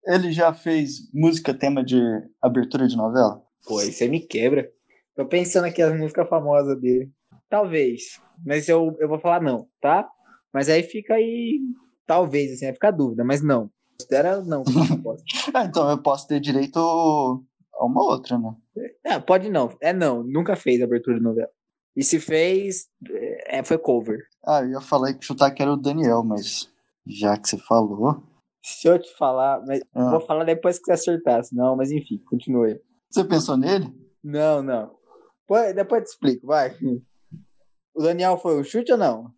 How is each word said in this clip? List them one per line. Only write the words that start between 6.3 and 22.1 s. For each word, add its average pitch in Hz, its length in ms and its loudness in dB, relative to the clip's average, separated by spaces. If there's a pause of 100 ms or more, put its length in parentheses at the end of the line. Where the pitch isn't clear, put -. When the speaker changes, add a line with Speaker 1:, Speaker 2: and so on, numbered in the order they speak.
Speaker 2:
dele. 127 300 0 (380)
Talvez. 160 680 -2 (240)
Mas 151 240 -2
eu, 165 320 2
eu 156 80 0
vou 156 120 -2
falar 170 220 2
não, 127 260 -2 (120)
tá? 160 300 2 (420)
Mas 139 160 -2
aí 160 140 4
fica 208 320 -6
aí, 233 460 0 (480)
talvez, 147 460 0
assim, 127 120 -10
aí 135 80 -4
fica 202 140 0
a 214 40 4
dúvida, 123 320 0
mas 139 200 2
não. 123 260 2 (300)
Considera 175 420 0
não. 156 240 -4
Speaker 1:
<laughs> 143 880 -2
Ah, 247 120 2
então 156 240 0
eu 147 120 0
posso 139 260 0
ter 147 120 0
direito 139 400 -2
a 151 1080 0
uma 120 180 2
outra, 127 360 0
né? 113 160 -6 (480)
Speaker 2:
É, 202 160 -2
pode 190 300 2
não. 135 320 0
É 160 120 2
não, 139 300 0
nunca 165 320 -2
fez 123 260 2
abertura 120 360 0
de 113 60 0
novela. 113 260 0 (460)
E 135 80 -2
se 156 160 2